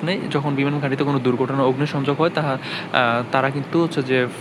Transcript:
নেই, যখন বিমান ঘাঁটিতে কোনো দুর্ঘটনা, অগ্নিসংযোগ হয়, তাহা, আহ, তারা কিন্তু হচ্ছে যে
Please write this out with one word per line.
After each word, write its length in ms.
নেই, 160
যখন 240
বিমান 260
ঘাঁটিতে 240
কোনো 140
দুর্ঘটনা, 440
অগ্নিসংযোগ 580
হয়, 100
তাহা, 220
আহ, 720
তারা 180
কিন্তু 320
হচ্ছে 200
যে 240